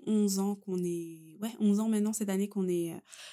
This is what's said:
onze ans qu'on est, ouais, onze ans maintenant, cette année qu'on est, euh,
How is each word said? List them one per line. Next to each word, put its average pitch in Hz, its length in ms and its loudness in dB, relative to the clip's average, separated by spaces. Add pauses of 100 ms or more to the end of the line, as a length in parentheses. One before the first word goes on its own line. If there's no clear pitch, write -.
onze 202 340 4
ans 202 160 0
qu'on 190 280 -6
est, 165 580 -6
ouais, 226 100 -4 (100)
onze 208 180 4
ans 220 80 0
maintenant, 214 240 2
cette 214 180 -4
année 196 200 0
qu'on 190 180 -2
est, 170 240 -2
euh, 165 60 -10 (360)